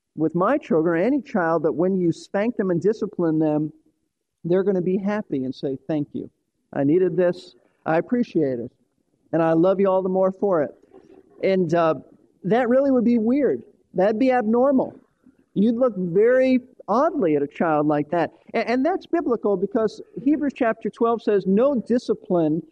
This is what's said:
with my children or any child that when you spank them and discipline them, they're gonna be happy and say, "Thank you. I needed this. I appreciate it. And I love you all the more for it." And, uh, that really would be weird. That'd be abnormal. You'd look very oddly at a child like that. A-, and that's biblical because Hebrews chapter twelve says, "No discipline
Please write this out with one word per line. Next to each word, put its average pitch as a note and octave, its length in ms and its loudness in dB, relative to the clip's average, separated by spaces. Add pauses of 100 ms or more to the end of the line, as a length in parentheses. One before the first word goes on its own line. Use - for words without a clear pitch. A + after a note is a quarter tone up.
(180)
with D#3 180 -2
my G3+ 220 0
children E3 420 0
or F3+ 60 0
any C4+ 160 0
child E3 420 -2
that D#3+ 80 0
when F3+ 240 0
you F3 160 0
spank G#3 460 -6
them F#3+ 140 -2
and E3+ 100 -2
discipline F3+ 580 -2
them, D3+ 320 -2 (760)
they're F3+ 180 0
gonna F#3+ 180 0
be F3+ 160 -2
happy G3 460 -4
and B2+ 100 -6
say, C3+ 320 -8
"Thank D3+ 280 -4
you. - 160 -10 (420)
I C#3 140 -2
needed E3+ 320 2
this. F3 380 -2 (300)
I D#3+ 120 0
appreciate E3+ 600 -2
it. A#2+ 140 -10 (600)
And D#3+ 80 0
I E3 100 2
love F#3 300 2
you G3 80 2
all F#3 120 2
the F#3+ 60 -4
more F#3+ 240 0
for F#3+ 320 0
it." - 100 -6 (680)
And, F#3 300 0
uh, E3 220 2 (500)
that A3 240 0
really C4+ 200 2
would B3+ 140 2
be A#3+ 140 2
weird. A3+ 440 0 (320)
That'd G#3 240 0
be B3+ 140 2
abnormal. B3 640 0 (600)
You'd A3 200 2
look A#3+ 220 0
very A#3+ 640 2 (260)
oddly A#3+ 480 0
at C#3+ 80 0
a C#3+ 40 -2
child D#3 380 0
like D3+ 260 0
that. E3+ 200 -2 (220)
A-, A3 160 -2
and B3+ 160 0
that's F4+ 200 -2
biblical A3+ 520 -2
because G3+ 440 -2 (220)
Hebrews C#4+ 320 0
chapter A3 340 -4
twelve A#3 320 -2
says, G3+ 240 0
"No A3+ 300 2
discipline F3+ 960 -2